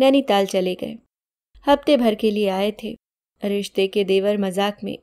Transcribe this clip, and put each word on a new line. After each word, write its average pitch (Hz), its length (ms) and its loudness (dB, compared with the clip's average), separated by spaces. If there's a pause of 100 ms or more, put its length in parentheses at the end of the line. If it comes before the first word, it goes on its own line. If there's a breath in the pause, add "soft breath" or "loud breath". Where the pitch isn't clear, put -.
नैनीताल 262 460 4
चले 185 280 -2
गए। - 240 -12 (680)
हफ्ते 285 300 4
भर 233 180 2
के 214 160 0
लिए 208 180 0
आए 196 240 -2 (100)
थे। 220 140 -10 (480)
रिश्ते 202 440 -2
के 202 160 0
देवर 196 340 0
मजाक 196 460 -2
में, - 180 -8